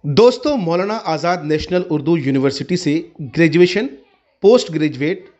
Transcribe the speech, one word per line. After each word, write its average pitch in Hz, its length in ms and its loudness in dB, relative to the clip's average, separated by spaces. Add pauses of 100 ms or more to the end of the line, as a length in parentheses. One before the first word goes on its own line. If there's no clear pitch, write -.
दोस्तों, 247 520 2
मौलाना 185 360 -2
आज़ाद 170 520 -4
नेशनल 156 360 -2
उर्दू 156 360 -2
यूनिवर्सिटी 135 600 -2
से 156 340 -4 (100)
ग्रेजुएशन, 165 680 2 (520)
पोस्ट 214 300 4
ग्रेजुएट 151 540 -4 (140)